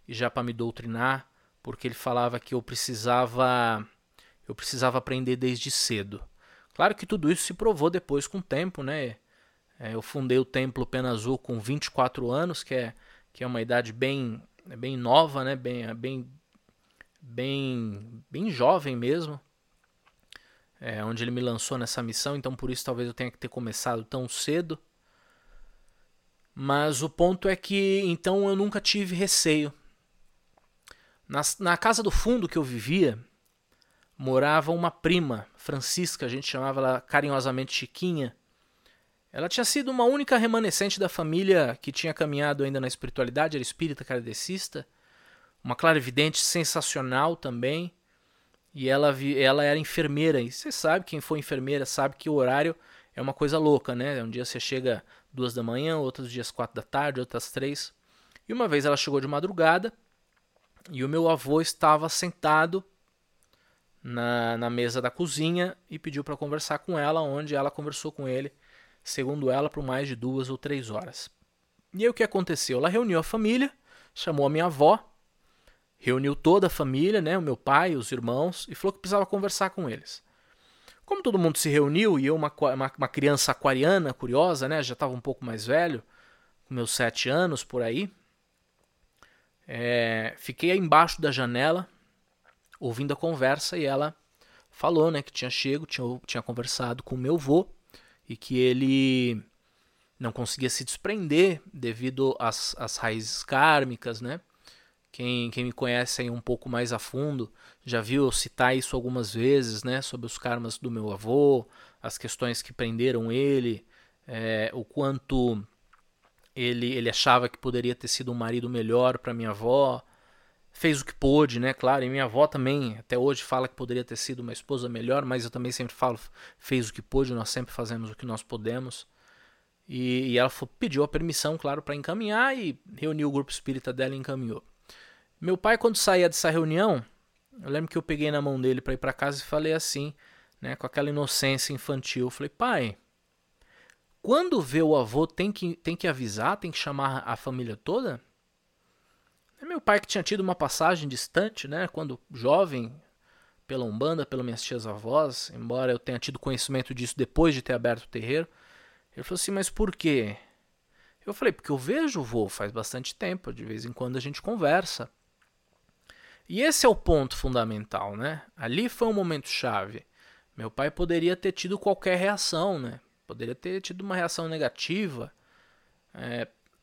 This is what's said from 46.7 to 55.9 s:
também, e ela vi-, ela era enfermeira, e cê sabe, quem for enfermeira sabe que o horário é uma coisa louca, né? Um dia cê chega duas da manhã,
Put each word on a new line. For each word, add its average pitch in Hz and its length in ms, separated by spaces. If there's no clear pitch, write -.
também, 143 600
e 131 140
ela 143 240
vi-, 135 260
ela 135 260
era 147 140
enfermeira, 151 600
e 120 100
cê - 200
sabe, 170 340
quem 151 160
for 156 160
enfermeira 139 500
sabe 139 300
que - 120
o 151 60
horário 143 420
é 123 80
uma 135 100
coisa 151 260
louca, 147 360
né? 127 280
Um 113 60
dia 123 160
cê 123 140
chega 127 460
duas 123 220
da 120 80
manhã, 135 360